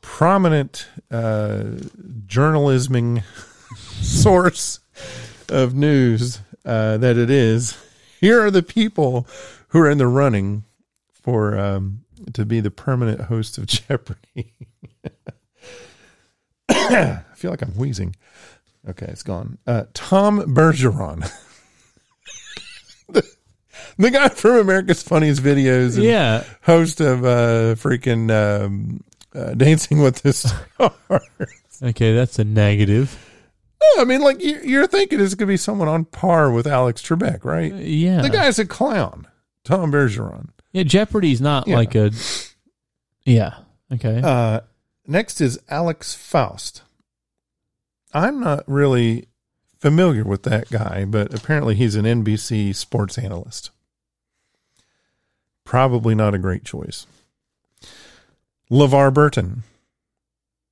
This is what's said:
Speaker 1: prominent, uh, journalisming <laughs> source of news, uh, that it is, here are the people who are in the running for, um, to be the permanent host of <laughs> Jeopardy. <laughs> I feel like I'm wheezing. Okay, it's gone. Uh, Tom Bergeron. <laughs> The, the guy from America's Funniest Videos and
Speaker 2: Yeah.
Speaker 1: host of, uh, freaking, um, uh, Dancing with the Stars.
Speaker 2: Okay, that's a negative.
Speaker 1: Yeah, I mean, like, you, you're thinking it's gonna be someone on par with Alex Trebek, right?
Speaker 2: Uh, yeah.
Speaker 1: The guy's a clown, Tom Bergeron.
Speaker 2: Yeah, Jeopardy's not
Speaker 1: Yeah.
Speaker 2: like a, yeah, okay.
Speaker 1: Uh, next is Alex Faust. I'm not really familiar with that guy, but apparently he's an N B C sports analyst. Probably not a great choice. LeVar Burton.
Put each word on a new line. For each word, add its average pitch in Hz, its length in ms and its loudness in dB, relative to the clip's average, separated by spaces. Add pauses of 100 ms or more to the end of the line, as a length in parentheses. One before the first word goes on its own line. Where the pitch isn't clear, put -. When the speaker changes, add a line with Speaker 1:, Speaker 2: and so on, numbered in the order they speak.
Speaker 1:
prominent, 165 880 0 (220)
uh, 107 540 -4 (640)
journalisming 127 960 0 (380)
<laughs> - 140 -20 (260)
source - 800 2 (720)
of 127 240 0
news, 123 680 0 (260)
uh, 110 320 -2
that 120 200 2
it 120 120 2
is, 117 480 2 (420)
here 220 260 4
are 208 60 2
the 185 120 4
people 147 640 -2 (440)
who 165 100 4
are 151 100 6
in 147 80 2
the 131 100 2
running 107 560 0 (500)
for, 107 440 -2
um, 98 460 -4 (300)
to 107 120 -4
be 113 140 -2
the 104 120 -2
permanent 123 500 -4
host 113 360 -6
of 110 80 -10
<laughs> - 20 -12
Jeopardy. - 880 -8 (500)
<laughs> - 100 -14 (1600)
I 185 520 0 (140)
feel - 160 -8
like - 100 -8
I'm 87 160 -10
wheezing. 98 380 -6 (720)
Okay, 95 200 -14
it's - 160 -16
gone. 101 420 -10
Uh, 117 180 -2 (100)
Tom 202 460 0 (140)
Bergeron. 120 840 0
<laughs> - 40 -20 (1700)
The, - 140 2 (760)
the 240 140 4
guy 277 160 4
from 240 300 4
America's 190 440 2
Funniest 151 400 0
Videos 127 540 2
and 202 80 2
Speaker 2:
Yeah. 160 400 2 (200)
Speaker 1:
host 165 360 4
of, 131 240 2
uh, 117 520 2
freaking, 120 560 -2
um, 104 680 -2 (320)
uh, - 200 -10
Dancing 151 480 2
with 131 220 2
the 139 100 2
Stars. - 880 -2 (600)
Speaker 2:
Okay, 113 320 0
that's 120 260 0
a 110 40 2
negative. 104 720 2 (640)
Speaker 1:
Yeah, 311 200 6
I 240 40 4
mean, 254 160 2
like, 285 220 2
you, 302 180 -2
you're 277 260 2
thinking 381 340 0
it's 196 140 0
gonna 202 120 -2
be 196 80 2
someone 196 320 -2
on 160 160 0
par 160 480 2
with 117 160 0
Alex 127 340 0
Trebek, - 440 -4
right? 160 260 -4
Speaker 2:
Uh, 190 60 -14
yeah. 165 440 0
Speaker 1:
The 277 80 0
guy's 285 300 0
a 214 60 0
clown, 185 600 -4 (380)
Tom 170 280 0
Bergeron. 117 580 -2 (240)
Speaker 2:
Yeah, 185 100 -2
Jeopardy's 175 560 2
not 139 280 -2
Speaker 1:
Yeah. 180 100 0
Speaker 2:
like 113 180 0
a, 104 160 2 (1120)
yeah, 117 300 2 (400)
okay. 117 280 -4
Speaker 1:
Uh, 120 380 0 (460)
next 175 340 -4
is 131 200 -2 (100)
Alex 165 440 -6
Faust. - 680 -6 (1300)
I'm 240 280 -2
not 147 260 -4
really 123 600 0 (520)
familiar 151 440 2
with 98 200 -4
that 117 280 -2
guy, 98 340 -4
but 104 300 -2
apparently 131 400 -2
he's 107 200 0
an 104 100 0
N 117 180 0
B 107 120 0
C 104 380 -4
sports - 460 -6
analyst. 98 500 -12 (1900)
Probably 123 520 0
not 107 180 2
a 95 60 -2
great 92 240 -6
choice. - 420 -14 (1700)
LeVar 139 420 4
Burton. 123 500 0 (1080)